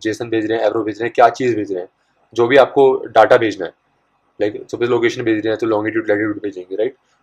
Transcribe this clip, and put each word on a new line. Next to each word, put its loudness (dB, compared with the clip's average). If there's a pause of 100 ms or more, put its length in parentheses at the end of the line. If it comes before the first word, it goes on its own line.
JSON -6
भेज -2
रहे -2
हैं, -2
Avro 0
भेज -8
रहे -4
हैं, -6
क्या 6
चीज़ -2
भेज -6
रहे -6
हैं, -14 (460)
जो 2
भी 4
आपको 4
data 4
भेजना -2
है, -12 (680)
Like -6
suppose -2
location 0
भेज 0
रहे -4
हैं -2
तो -4
longitude -2
latitude -2
भेजेंगे, -10
right? -4 (280)